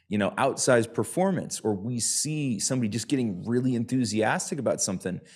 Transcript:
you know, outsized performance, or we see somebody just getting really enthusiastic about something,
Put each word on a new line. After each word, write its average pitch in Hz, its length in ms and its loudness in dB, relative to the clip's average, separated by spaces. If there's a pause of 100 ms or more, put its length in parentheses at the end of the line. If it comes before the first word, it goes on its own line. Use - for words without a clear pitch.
you 107 100 -2
know, 101 140 2
outsized 120 640 2
performance, 170 640 0
or 107 160 0
we 117 240 -4
see 143 600 -2
somebody 123 300 0
just 107 180 -4
getting 113 380 0
really 123 300 2
enthusiastic 117 800 0
about 110 240 0
something, 90 380 -4 (160)